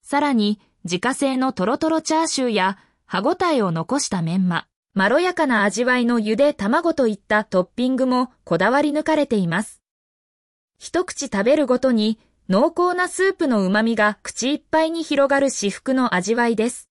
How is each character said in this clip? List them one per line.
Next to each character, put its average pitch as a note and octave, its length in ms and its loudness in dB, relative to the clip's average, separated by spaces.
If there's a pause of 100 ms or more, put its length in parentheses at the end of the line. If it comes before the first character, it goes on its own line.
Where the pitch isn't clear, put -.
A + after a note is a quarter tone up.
さ C#4+ 180 -2
ら C#4+ 120 0
に、 G#3+ 260 0 (260)
自 F3+ 160 -4
家 A#3+ 120 -2
製 C4+ 240 -2
の C4 160 -2
ト F#3 140 -2
ロ B3 100 0
ト D#4+ 140 -2
ロ D#4+ 100 0
チ D#4 140 -4
ャ D#4+ 80 2
ー D#4+ 40 0
シ C4+ 180 -4
ュ - 20 0
ー B3 40 0
や、 G3 280 0 (260)
歯 - 160 -4
ご D4 160 0
た F4 160 0
え C4+ 80 2
を F#3+ 120 0
残 E3 260 -2
し - 100 -4
た F3+ 140 -2
メ E3 160 -2
ン F#3 100 2
マ、 E3+ 180 -2 (280)
ま G3 160 2
ろ C#4 100 4
や F4+ 140 0
か D#4+ 120 0
な A3+ 180 2
味 G#3 200 0
わ B3 140 2
い A#3+ 80 0
の A#3+ 120 0
ゆ G#3+ 160 -2
で C#4+ 200 4
卵 D#4+ 400 0
と C4 140 0
い G#3+ 40 0
っ G3 60 -6
た G#3+ 260 -2
ト F#3 200 0
ッ - 20 -4
ピ B3 240 -4
ン C4 60 -2
グ C4 100 0
も B3+ 260 0 (120)
こ E3+ 120 -2
だ F#3 140 2
わ C4+ 100 2
り D4+ 100 0
抜 D4 120 -2
か D#4+ 140 0
れ C#4+ 100 2
て A#3+ 100 -2
い F#3 120 0
ま F3 160 -2
す。 - 180 -18 (960)
一 - 260 -4
口 - 220 -10
食 G3 180 -2
べ C4 120 4
る D4 100 2
ご B3 120 2
と C4 140 2
に、 A3 260 0 (300)
濃 A#3+ 260 2
厚 F4+ 200 0
な F4+ 120 0
ス F#4 180 -2
ー F#4+ 100 2
プ E4+ 140 -2
の A3 180 2
旨 G#3 160 2
味 A3+ 140 0
が G#3 260 0
口 - 300 -6
い - 20 0
っ D4 160 -8
ぱ D#4+ 140 2
い D#4+ 60 -2
に E4 120 -6
広 C#4 260 2
が C#4 100 2
る C#4 120 2
至 - 180 -4
福 - 240 -4
の B3+ 220 0
味 F#3 200 -2
わ A#3+ 140 2
い A#3 80 0
で A3 140 0
す。 - 200 -16